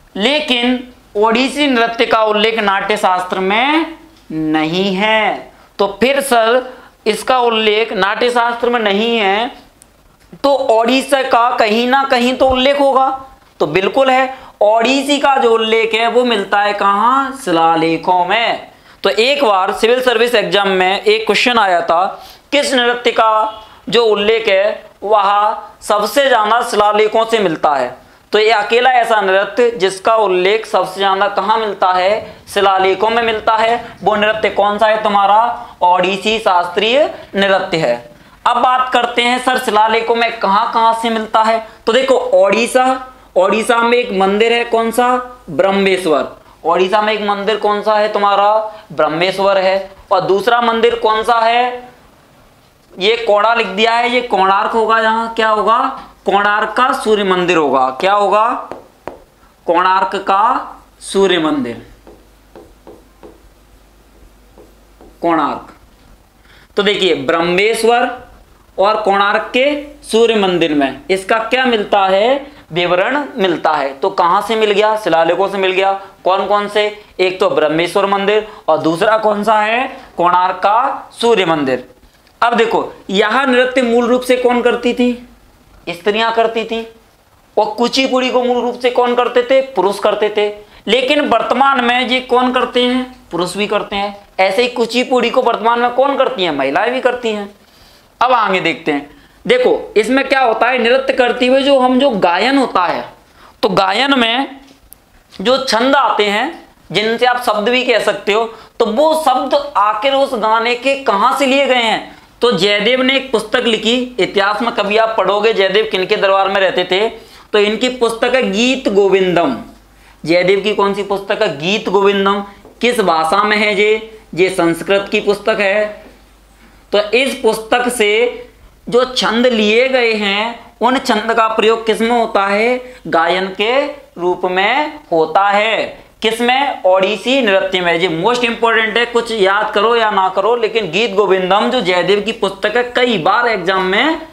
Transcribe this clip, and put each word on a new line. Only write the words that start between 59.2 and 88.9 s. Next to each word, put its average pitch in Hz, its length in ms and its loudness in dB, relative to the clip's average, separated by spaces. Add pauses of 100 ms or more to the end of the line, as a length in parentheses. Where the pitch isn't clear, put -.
कोणार्क 185 520 0
का 202 600 -2 (240)
सूर्य 190 360 0
मंदिर, 143 420 -4 (3500)
कोणार्क। 156 500 -2 (1040)
तो 202 60 -2
देखिए, 190 340 2
ब्रह्मेश्वर 202 920 0 (680)
और 214 240 2
कोणार्क 202 520 0
के 247 100 2 (380)
सूर्य 226 320 2
मंदिर 175 400 0
में 135 260 -2 (100)
इसका 190 300 0
क्या 254 240 -2
मिलता 208 420 0
है, 226 400 2 (260)
विवरण 180 460 0 (180)
मिलता 165 360 0
है। 139 220 -2
तो 190 180 -2
कहाँ 185 300 0
से 220 140 -4
मिल 214 160 2
गया, 214 240 2
शिलालेखों 175 520 0
से 196 100 -6
मिल 185 140 0
गया। 196 200 0 (320)
कौन 185 240 0
कौन 202 200 0
से, 208 180 0 (340)
एक 185 200 0
तो 190 100 2
ब्रह्मेश्वर 170 560 0
मंदिर 196 400 0 (220)
और 156 100 4
दूसरा 170 400 0
कौन 214 260 0
सा 220 160 2
है, 233 300 -2 (260)
कोणार्क 180 420 2
का 233 540 0
सूर्य 233 340 0
मंदिर। 139 420 -2 (520)
अब 233 140 0
देखो, 208 340 0 (220)
यह 214 320 0
नृत्य 254 400 2
मूल 233 240 0
रूप 247 160 0
से 247 140 0
कौन 240 260 0
करती 240 320 0
थी, 247 340 -2 (580)
स्त्रियां 214 460 -2
करती 226 320 0
थी, 226 160 -8 (760)
और 214 180 0
कुचिपुड़ी 254 560 0
को 247 120 0
मूल 247 200 0
रूप 240 180 -4
से 247 100 0